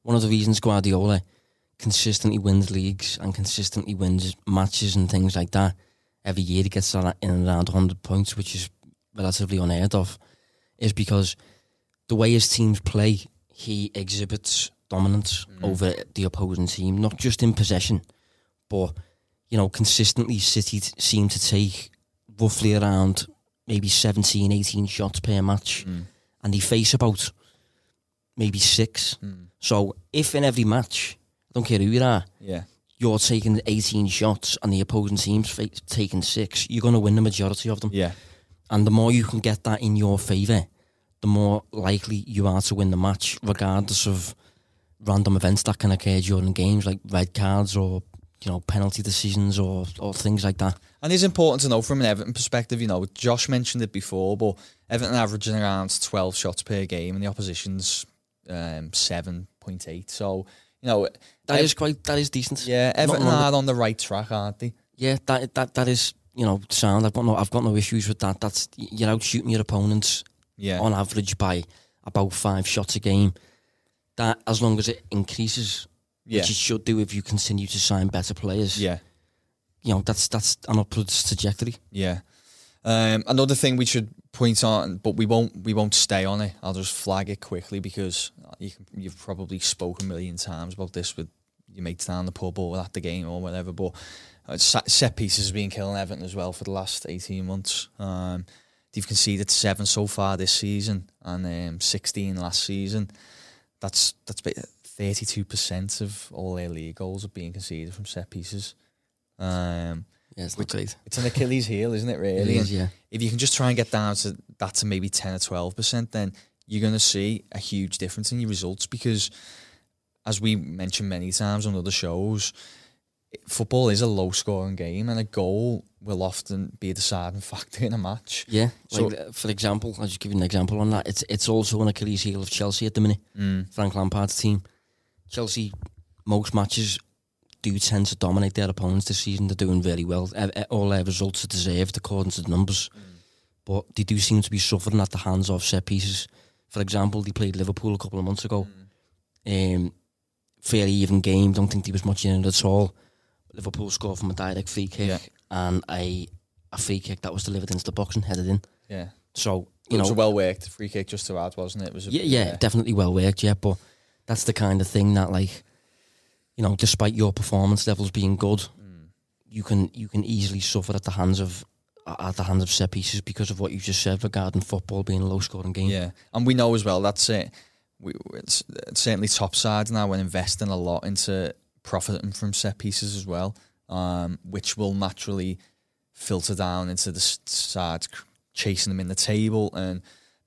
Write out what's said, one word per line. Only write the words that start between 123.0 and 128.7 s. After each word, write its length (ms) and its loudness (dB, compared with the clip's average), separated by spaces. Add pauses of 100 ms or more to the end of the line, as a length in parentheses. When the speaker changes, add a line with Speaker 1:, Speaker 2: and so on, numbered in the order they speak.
Speaker 2:
football 400 2
is 140 4
a 40 4
low-scoring 720 -2
game, 320 -6
and 100 -2
a 60 -2
goal 600 -2 (160)
will 220 -4
often 580 -6
be 100 -4
a 40 -4
deciding 460 -4
<laughs> 120 -12
factor 320 -6
in 80 -2
a 60 -2
match. 500 -6
Speaker 1:
Yeah. 220 2 (180)